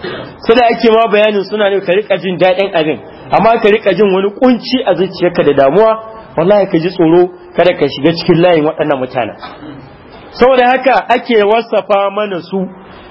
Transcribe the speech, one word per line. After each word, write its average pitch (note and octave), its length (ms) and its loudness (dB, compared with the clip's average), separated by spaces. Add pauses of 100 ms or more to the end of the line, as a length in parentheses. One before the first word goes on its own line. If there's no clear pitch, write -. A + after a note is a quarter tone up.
(460)
Sanda A#3 240 2
ake A#3 240 0
ma A3+ 180 2
bayanin G#3 320 0
suna G3+ 260 -2
ne, G3 120 -2
ka F3 120 -2
riƙa G3 280 -2
jin F3+ 160 -6
daɗin F#3 380 0
abin. D#3 240 -2 (340)
Amma A3+ 240 4
ka A3 120 2
riƙa G#3 280 2
jin G3 160 2
wani G3 240 0
ƙunci B3+ 480 0
a F#3 80 2
zuciyarka F3 500 -2
da C#3+ 100 2
damuwa, D3+ 380 4 (460)
wallahi F#3+ 320 2
ka E3+ 80 0
ji D#3+ 120 -2
tsoro, F3 440 2 (240)
kada F3 160 2
ka D3+ 160 -2
shiga D#3+ 240 -2
cikin E3+ 280 0
layin E3+ 240 2
waɗannan D3+ 340 -2
mutanen. B2 380 -6 (1000)
Saboda B3 320 4
haka B3+ 480 0
ake A#3+ 260 0
wasafa G3+ 680 0
mana G3+ 280 -6
su, F#3 200 -6 (500)